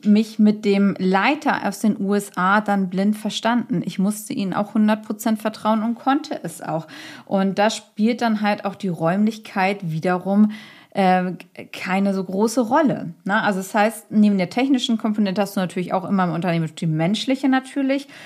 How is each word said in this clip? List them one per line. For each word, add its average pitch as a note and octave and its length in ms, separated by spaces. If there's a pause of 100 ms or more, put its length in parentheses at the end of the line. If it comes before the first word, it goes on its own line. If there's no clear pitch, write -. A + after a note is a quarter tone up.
mich G#3+ 340
mit G#3+ 240
dem G3 340
Leiter G3+ 720
aus G3+ 120
den G#3 200
U G3 140
S G3+ 240
A F#3+ 240
dann G3+ 280
blind G3+ 280
verstanden. G3+ 640
Ich - 160
musste G3+ 320
ihnen G3 220
auch G#3 200
hundert G#3+ 300
Prozent A3 380
vertrauen G#3+ 420
und A#3 120
konnte C#4 480
es - 180
auch. D#3+ 260 (380)
Und G3 340
da G#3 100
spielt A3+ 520
dann A3 180
halt G#3 240
auch G3 120
die - 120
Räumlichkeit F#3+ 1040
wiederum, F#3 640 (380)
äh, F#3 420 (400)
keine G3 400
so F#3+ 100
große G3+ 380
Rolle, A#3 520 (120)
ne? G3+ 180
Also F#3+ 160
das F#3+ 160
heißt, A3 360
neben G#3 260
der F3+ 120
technischen B3 480
Komponente G#3 440
hast G3 160
du - 20
natürlich F3+ 320
auch F#3+ 160
immer F#3+ 160
im F3 80
Unternehmen E3 420
die - 140
menschliche G#3 640
natürlich. C4+ 580 (180)